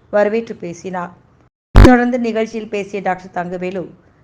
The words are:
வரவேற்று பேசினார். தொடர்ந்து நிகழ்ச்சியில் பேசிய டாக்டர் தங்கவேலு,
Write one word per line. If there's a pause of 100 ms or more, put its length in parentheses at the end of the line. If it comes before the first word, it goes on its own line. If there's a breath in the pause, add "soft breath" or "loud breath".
(120)
வரவேற்று
பேசினார். (640)
தொடர்ந்து
நிகழ்ச்சியில்
பேசிய
டாக்டர்
தங்கவேலு, (400 soft breath)